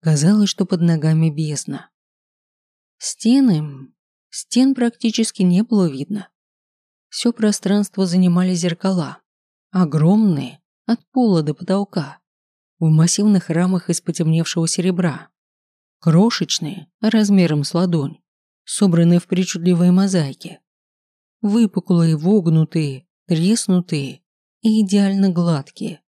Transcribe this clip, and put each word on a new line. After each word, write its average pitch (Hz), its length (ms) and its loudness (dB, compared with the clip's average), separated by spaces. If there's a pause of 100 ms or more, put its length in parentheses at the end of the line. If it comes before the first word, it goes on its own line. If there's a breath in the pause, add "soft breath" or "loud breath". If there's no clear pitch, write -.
Казалось, 175 480 2
что - 160 -4
под 175 160 -4
ногами 160 480 0
бездна. 151 600 -8 (1080)
Стены, 156 920 -2 (380)
стен 262 440 0
практически 233 680 -4
не 180 200 2
было 202 260 0
видно. 131 400 -10 (800)
Всё - 240 -4
пространство 202 760 -2
занимали 180 480 2
зеркала, 170 640 -4 (520)
огромные, 160 920 0 (240)
от 226 140 -4 (100)
пола 214 320 2
до 147 120 -4
потолка, 180 640 -6 (600)
в 165 100 0
массивных 175 600 2
рамах 175 400 -2
из 165 100 -4
потемневшего 165 680 -2
серебра, 175 600 -4 (720)
крошечные, 165 880 0 (100)
размером 196 640 2
с - 100 -10
ладонь, 170 440 -2 (460)
собранные 170 560 2
в - 60 -20
причудливые 180 680 0
мозаики, 180 680 -2 (800)
выпуклые, 190 760 0
вогнутые, 160 880 0 (200)
треснутые 175 960 -2 (380)
и 220 220 2
идеально 196 480 0
гладкие. 165 720 -4 (120)